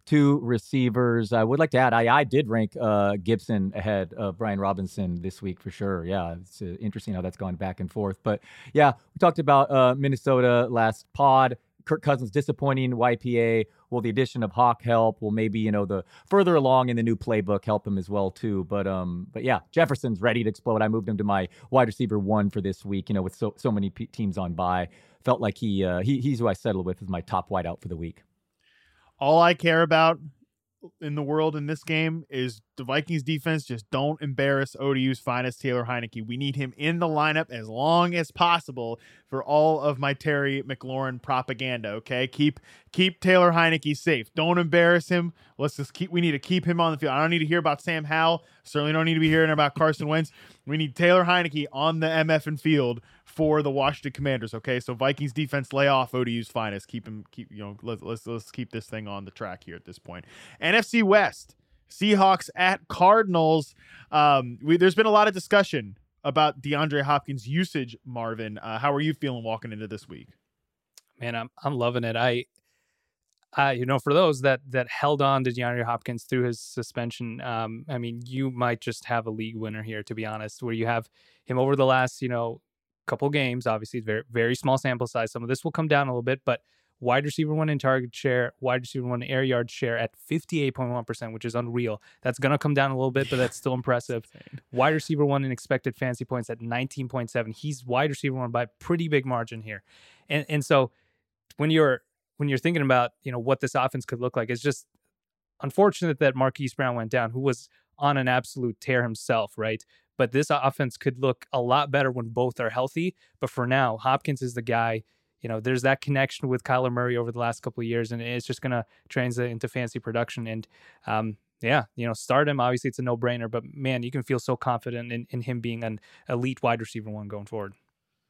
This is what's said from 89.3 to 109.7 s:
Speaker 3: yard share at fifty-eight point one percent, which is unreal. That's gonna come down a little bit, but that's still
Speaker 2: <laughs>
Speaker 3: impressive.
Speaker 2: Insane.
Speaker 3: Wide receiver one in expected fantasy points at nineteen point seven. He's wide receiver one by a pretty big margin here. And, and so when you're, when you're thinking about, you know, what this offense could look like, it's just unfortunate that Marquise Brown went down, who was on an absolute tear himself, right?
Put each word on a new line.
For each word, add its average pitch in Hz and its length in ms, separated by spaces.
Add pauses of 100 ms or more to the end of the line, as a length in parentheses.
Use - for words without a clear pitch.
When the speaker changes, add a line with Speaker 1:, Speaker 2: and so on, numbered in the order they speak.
Speaker 3:
yard 123 300
share 117 260
at 113 200
fifty-eight 147 580
point 123 160
one 123 140
percent, 113 280
which 110 120
is 117 100
unreal. 120 460 (200)
That's 127 160
gonna 139 220
come 147 140
down 139 180
a 135 40
little 131 140
bit, 131 200
but 131 80
that's 127 180
still 131 180
Speaker 2:
<laughs> 127 80
Speaker 3:
impressive. 120 440 (100)
Speaker 2:
Insane. - 260 (100)
Speaker 3:
Wide 131 220
receiver 147 320
one 139 180
in 131 80
expected 127 440
fantasy 123 300
points 120 260
at 117 100
nineteen 123 460
point 120 240
seven. 110 200
He's 131 340
wide 131 260
receiver 135 240
one 123 160
by 123 120
a 113 40 (120)
pretty 170 280
big 139 180
margin 117 380
here. 104 180 (460)
And, 147 200
and 147 160
so 131 280 (640)
when 151 140
you're, 147 300 (360)
when 147 100
you're 135 120
thinking 165 240
about, 127 280 (120)
you 131 80
know, 123 80
what 131 200
this 131 140
offense 131 320
could 120 160
look 123 160
like, 113 140
it's 117 100
just 135 240 (760)
unfortunate 170 580
that 135 160
Marquise 131 400
Brown 127 200
went 113 140
down, 117 220
who 123 80
was 131 300 (280)
on 143 200
an 127 100
absolute 123 520
tear 127 220
himself, 113 560
right? 110 260 (340)